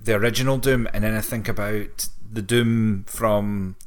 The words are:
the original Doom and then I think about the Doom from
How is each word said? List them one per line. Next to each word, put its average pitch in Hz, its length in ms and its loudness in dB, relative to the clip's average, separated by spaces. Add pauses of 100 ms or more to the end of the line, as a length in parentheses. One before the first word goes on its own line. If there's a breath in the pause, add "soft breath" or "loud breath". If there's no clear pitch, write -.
the 113 100 2
original 120 440 2
Doom 127 360 2
and 107 100 2
then 110 120 0
I 107 60 0
think 107 280 -4
about 104 580 -2 (240)
the 110 120 -4
Doom 113 640 2
from 101 680 0 (120)